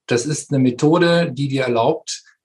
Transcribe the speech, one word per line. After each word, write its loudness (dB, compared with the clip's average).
das 0
ist -6
eine 2
Methode, 2
die -4
dir -2
erlaubt, -2